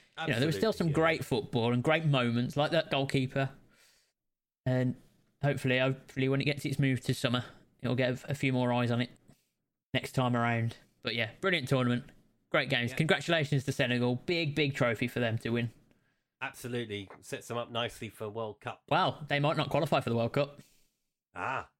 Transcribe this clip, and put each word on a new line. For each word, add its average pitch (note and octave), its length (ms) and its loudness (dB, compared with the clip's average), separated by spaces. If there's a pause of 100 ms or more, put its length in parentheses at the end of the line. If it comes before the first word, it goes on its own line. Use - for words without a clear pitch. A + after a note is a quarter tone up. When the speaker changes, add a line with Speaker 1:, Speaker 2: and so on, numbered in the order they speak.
(260)
Speaker 1:
you D#3 80 0
know, A2 60 2
there C#3 80 2
was D#3+ 80 0
still A3 140 0
Speaker 2:
Absolutely, - 80 -2
Speaker 1:
some F3 100 0
Speaker 2:
yeah. D#3 60 0
Speaker 1:
great D#3+ 320 2
football A#2+ 480 0
and B2 100 0
great D#3+ 220 2
moments, B2 520 2
like D3 140 0
that D#3+ 180 0
goalkeeper. C3+ 600 0 (1160)
And B2+ 300 2 (480)
hopefully, B2+ 360 2
hopefully C3 500 0
when C#3 120 2
it - 40 -4
gets C#3+ 200 -2
its C#3 140 -2
move C3+ 220 2
to - 120 0
summer, B2 300 0 (380)
it'll B2 140 -2
get B2 300 0
a, - 60 -6
a C#3 40 -2
few C3+ 180 0
more B2+ 180 2
eyes A#2+ 200 2
on A#2 100 0
it B2 80 -4 (840)
next - 200 -2
time B2 220 2
around. A#2 420 0 (260)
But A#2 120 -4
yeah, A#2 140 -2 (120)
brilliant E3+ 260 0
tournament. B2 360 2 (480)
Great C#3+ 180 2
games. A#2+ 220 0
Speaker 2:
Yeah. - 60 -4
Speaker 1:
Congratulations D#3 680 2
to C#3 60 0
Senegal. B2 540 0
Big, E3+ 300 0
big C#3+ 200 2
trophy A#2+ 320 2
for B2 120 -6
them A2+ 200 0
to A#2 100 -4
win. A#2 220 0 (680)
Speaker 2:
Absolutely. A#2+ 680 -8 (120)
Sets - 260 -12
them A#2 100 -6
up A#2+ 140 -6
nicely A#2 380 -6
for G#2+ 200 -10
World G#2+ 320 -8
Cup. - 280 -10
Speaker 1:
Well, D#3 380 0
they C#3+ 120 0
might D3 180 0
not D3 120 -2
qualify D3+ 320 2
for - 80 -6
the A#2 60 2
World A#2 180 0
Cup. - 260 -2 (720)
Speaker 2:
Ah. A2 360 -6 (100)